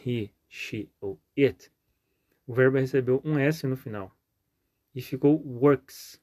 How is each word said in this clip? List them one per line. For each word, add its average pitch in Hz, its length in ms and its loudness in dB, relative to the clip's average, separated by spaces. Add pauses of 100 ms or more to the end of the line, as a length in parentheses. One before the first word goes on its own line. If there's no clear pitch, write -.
he, 117 280 -6 (160)
she - 420 -12 (100)
ou 98 200 -10 (180)
it, - 340 0 (760)
o 120 60 -10
verbo 131 260 4
recebeu 131 440 0
um 156 140 -2
S 143 300 0
no 131 100 -4
final 104 400 -12 (760)
e 127 60 -10
ficou 143 440 2
works, 135 760 -2